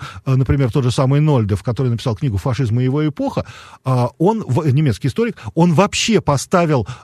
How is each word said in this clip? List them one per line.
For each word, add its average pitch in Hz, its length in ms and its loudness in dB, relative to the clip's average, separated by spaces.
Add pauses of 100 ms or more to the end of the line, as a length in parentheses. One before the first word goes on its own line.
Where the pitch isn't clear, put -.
(260)
э, 131 100 0
например, 135 360 0
тот 147 120 0
же 123 80 0
самый 139 300 2
Нольдов, 117 420 0
который 127 260 -2
написал 117 260 -4
книгу 113 220 -4
«Фашизм 123 420 -2
и 127 40 0
его 143 240 0
эпоха», 254 380 -4 (400)
э, 127 200 2 (120)
он, 202 300 0
в-, 147 240 0
немецкий 139 360 0
историк, 220 300 -2 (160)
он 170 200 4
вообще 196 480 2
поставил, 151 640 0 (160)